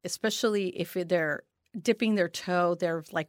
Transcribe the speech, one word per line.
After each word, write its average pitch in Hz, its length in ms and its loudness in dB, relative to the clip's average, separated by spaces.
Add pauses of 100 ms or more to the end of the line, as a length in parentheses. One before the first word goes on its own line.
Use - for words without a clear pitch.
especially 208 640 0 (100)
if 170 160 -6
they're 170 480 0 (380)
dipping 226 360 2
their 175 120 2
toe, 175 460 0
they're, 165 380 -2
like, 160 160 -2